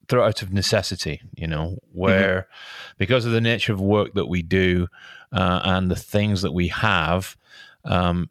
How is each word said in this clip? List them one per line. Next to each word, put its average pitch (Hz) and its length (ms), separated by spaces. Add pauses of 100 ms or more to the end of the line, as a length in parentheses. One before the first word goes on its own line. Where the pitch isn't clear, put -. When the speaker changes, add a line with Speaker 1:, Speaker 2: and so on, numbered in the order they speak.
Speaker 1:
through, 123 140
out 107 200
of 95 100
necessity, 95 680 (160)
you 82 120
know, 80 300 (180)
Speaker 2:
Mm-hmm. 87 60
Speaker 1:
where 95 460 (500)
because 113 280
of 117 60
the 113 100
nature 117 320
of 95 80
work 101 340
that 92 120
we 90 160
do, 90 440 (440)
uh, 92 320
and 92 260
the 85 60
things 104 480
that 87 80
we 87 160
have, 90 680 (500)
um, 90 460